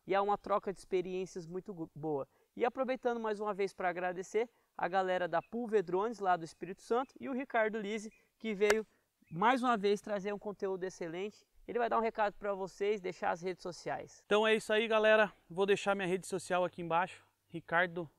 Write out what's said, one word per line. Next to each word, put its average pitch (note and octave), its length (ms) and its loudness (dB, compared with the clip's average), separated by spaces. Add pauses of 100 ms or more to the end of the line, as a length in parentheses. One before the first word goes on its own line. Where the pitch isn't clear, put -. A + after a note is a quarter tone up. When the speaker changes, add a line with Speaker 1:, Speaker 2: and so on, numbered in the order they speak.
Speaker 1:
e F#3 120 0
há G3+ 60 4
uma G3+ 140 2
troca G3+ 360 -2
de - 80 -12
experiências F#3 680 -4
muito F#3 260 -8
go-, D#3+ 220 -10
boa. D3 320 -4 (300)
E G#3 80 -2
aproveitando B3 560 -2
mais G#3+ 180 -2
uma G#3 160 -2
vez F#3+ 180 -2
pra F#3 160 -2
agradecer F3+ 600 -2 (260)
a F3+ 120 -2
galera F#3 400 2
da E3 120 0
Pulver A3 420 0
Drones G3 360 0
lá F#3 180 2
do E3 80 -4
Espírito - 380 -12
Santo B3 380 -2
e A#3+ 80 -8
o C#4 40 -4
Ricardo A3+ 460 0
Lise, G#3+ 320 -6 (260)
que A3 160 -4
veio G#3 320 4 (460)
mais A3+ 320 4
uma A#3+ 140 4
vez G3+ 240 2
trazer G#3 320 -4
um G3+ 60 -6
conteúdo F#3+ 440 -4
excelente. F3+ 640 -8 (220)
Ele G3+ 100 -2
vai A3+ 100 0
dar A3+ 100 2
um A3 40 2
recado G#3+ 320 0
pra G3+ 180 -4
vocês, G3 480 -2
deixar F#3 300 -4
as F3 100 -2
redes F3+ 220 -6
sociais. D3+ 640 -8
Speaker 2:
Então G#3+ 180 4
é A3 120 6
isso A3 160 -2
aí, G#3+ 160 2
galera. G#3+ 440 6 (160)
Vou F#3 180 0
deixar G3 280 4
minha G3 140 -2
rede F3+ 180 -2
social F3+ 380 -2
aqui F3 180 -4
embaixo, E3+ 420 -2 (220)
Ricardo E3+ 720 -2